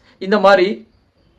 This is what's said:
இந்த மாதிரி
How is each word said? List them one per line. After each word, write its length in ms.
இந்த 220
மாதிரி 480